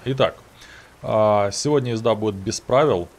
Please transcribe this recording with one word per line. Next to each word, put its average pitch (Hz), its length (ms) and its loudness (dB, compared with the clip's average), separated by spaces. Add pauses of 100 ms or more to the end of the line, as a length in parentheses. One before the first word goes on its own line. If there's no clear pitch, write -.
Итак, 131 320 -2 (640)
а, 107 500 2
сегодня 135 420 -2
езда 113 220 0
будет 107 200 -2
без 98 240 -8
правил. 123 480 0 (120)